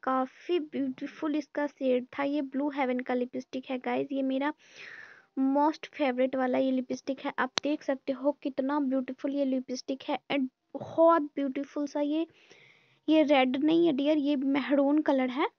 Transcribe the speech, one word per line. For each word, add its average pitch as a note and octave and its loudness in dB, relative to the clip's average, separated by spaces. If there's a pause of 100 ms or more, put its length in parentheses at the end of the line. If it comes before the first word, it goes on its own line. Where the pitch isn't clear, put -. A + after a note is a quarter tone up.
काफ़ी C4 -2
ब्यूटीफुल C#4 -4
इसका D4 -4
शेड B3+ 0
था। - -6
ये C#4+ -2
ब्लू C4+ -2
हेवन C4 -2
का B3+ -4
लिपस्टिक B3+ -6
है B3+ -4
गाइस, B3+ -4
ये C4+ -2
मेरा C4+ -2 (880)
most C#4+ 2
फेवरेट C4 0
वाला B3+ 0
ये C4 2
लिपस्टिक C4 -4
है। C#4 -8
आप B3+ 0 (120)
देख D4 -2
सकते C4+ -4
हो C4 0 (100)
कितना C#4 -2
ब्यूटीफुल C4+ -2
ये C#4+ 0
लिपस्टिक C4 -4
है D4 -2 (140)
and C4+ 0 (260)
बहुत E4 4 (120)
ब्यूटीफुल C#4 -4
सा D4 -4
ये, D4+ 0 (840)
ये D#4 6
रेड C4 4
नहीं D#4+ 4
है E4 4
डियर, C#4+ 2
ये C#4+ 0
मैरून C#4 2
कलर C4+ 2
है। C4+ -2 (120)